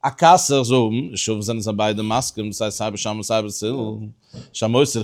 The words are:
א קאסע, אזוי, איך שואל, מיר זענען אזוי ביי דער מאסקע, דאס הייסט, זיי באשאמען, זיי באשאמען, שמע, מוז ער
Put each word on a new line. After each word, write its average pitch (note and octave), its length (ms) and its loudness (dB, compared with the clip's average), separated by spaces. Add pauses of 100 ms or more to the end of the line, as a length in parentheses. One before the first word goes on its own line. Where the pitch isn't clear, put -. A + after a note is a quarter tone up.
א C#3 40 2
קאסע, E3 500 6
אזוי, B2 520 2
איך G2 60 -8
שואל, A2 180 -2
מיר G#2 80 -6
זענען A2+ 160 -4
אזוי G#2+ 140 -4
ביי G#2+ 200 0
דער G#2+ 120 -4
מאסקע, A2 360 -2
דאס G#2 200 -6
הייסט, G#2+ 160 -4
זיי A2 140 -4
באשאמען, G#2+ 320 -6
זיי A2 180 0
באשאמען, G#2+ 680 -6 (440)
שמע, - 140 -2
מוז B2+ 300 4
ער A2 60 -2